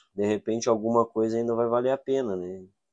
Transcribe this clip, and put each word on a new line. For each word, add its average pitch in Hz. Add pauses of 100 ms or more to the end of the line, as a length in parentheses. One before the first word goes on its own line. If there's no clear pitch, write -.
(120)
de 101
repente 107
alguma 113
coisa 113
ainda 117
vai 117
valer 123
a 135
pena, 131
né? 92 (260)